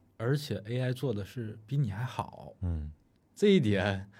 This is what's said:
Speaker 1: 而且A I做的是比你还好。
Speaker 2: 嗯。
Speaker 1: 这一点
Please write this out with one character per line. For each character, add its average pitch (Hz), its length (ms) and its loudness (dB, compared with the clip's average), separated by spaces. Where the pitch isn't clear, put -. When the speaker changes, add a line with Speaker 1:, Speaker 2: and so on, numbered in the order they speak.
Speaker 1:
而 123 180 2
且 101 300 -4
A 123 140 -4
I 127 120 0
做 127 220 -2
的 101 100 -4
是 110 420 -10
比 143 120 -2
你 117 120 0
还 104 140 -4
好。 - 560 -8
Speaker 2:
嗯。 78 320 -4
Speaker 1:
这 208 140 4
一 190 100 10
点 98 500 2